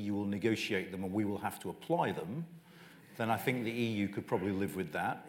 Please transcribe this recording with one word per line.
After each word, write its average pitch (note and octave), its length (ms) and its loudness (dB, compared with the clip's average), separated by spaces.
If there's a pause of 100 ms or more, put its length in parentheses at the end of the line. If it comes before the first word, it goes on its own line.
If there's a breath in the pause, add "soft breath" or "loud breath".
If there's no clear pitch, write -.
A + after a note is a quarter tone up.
U G2+ 100 2
will G2+ 100 2
negotiate G2+ 640 2
them F#2+ 120 -4
and F#2 100 -2
we G#2+ 120 4
will G2+ 120 0
have G2 220 -4
to F#2+ 100 -6
apply D#3+ 420 0
them, G#2+ 340 -4 (720 loud breath)
then A2+ 140 0
I A2+ 80 4
think B2+ 260 0
the A2+ 80 0
E A#2 200 2
U G2+ 180 2
could - 160 -6
probably G2+ 260 0
live F#2+ 240 0
with F2 180 -2
that. F#2 360 -2